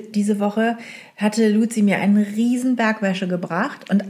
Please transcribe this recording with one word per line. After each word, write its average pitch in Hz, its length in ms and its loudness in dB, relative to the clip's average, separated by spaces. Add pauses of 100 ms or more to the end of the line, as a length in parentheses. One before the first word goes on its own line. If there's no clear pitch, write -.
(160)
diese 208 240 0
Woche 220 380 0 (400)
hatte 214 320 2
Luzi 220 320 2
mir 196 160 4
einen 202 180 4
riesen 233 600 0
Berg 220 240 0
Wäsche 190 260 -2
gebracht 180 640 -4
und 202 180 2